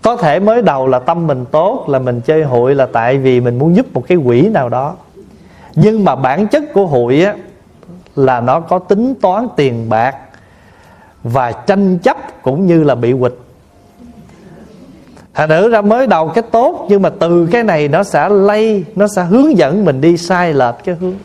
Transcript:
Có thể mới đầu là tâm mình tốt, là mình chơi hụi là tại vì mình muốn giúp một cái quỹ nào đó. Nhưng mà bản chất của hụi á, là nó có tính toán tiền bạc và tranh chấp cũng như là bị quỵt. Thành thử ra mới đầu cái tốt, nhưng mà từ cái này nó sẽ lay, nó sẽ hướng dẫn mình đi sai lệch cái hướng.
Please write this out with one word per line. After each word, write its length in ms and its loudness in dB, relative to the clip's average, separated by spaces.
Có 140 0
thể 240 0
mới 220 2
đầu 260 0
là 120 2
tâm 280 -4
mình 240 -4
tốt, 360 -2
là 120 0
mình 220 -4
chơi 220 0
hụi 320 0
là 100 2
tại 320 -2
vì 220 2
mình 200 -2
muốn 160 2
giúp 180 2
một 140 -4
cái 180 2
quỹ 240 2
nào 200 -2
đó. 260 -4
Nhưng 300 2
mà 100 2
bản 320 -2
chất 160 0
của 140 2
hụi 380 2
á, 80 -2
là 260 0
nó 180 0
có 200 -2
tính 420 -2
toán 340 -2
tiền 340 -2
bạc 260 0
và 280 -2
tranh 460 0
chấp 460 -4
cũng 220 -2
như 180 4
là 120 2
bị 240 0
quỵt. 140 0
Thành 160 -2
thử 200 2
ra 120 2
mới 260 2
đầu 200 0
cái 240 -2
tốt, 380 0
nhưng 120 4
mà 80 2
từ 320 2
cái 120 0
này 240 0
nó 160 0
sẽ 260 0
lay, 540 0
nó 200 2
sẽ 80 -2
hướng 340 2
dẫn 280 2
mình 160 0
đi 160 4
sai 360 -2
lệch 300 0
cái 120 -6
hướng. 180 -6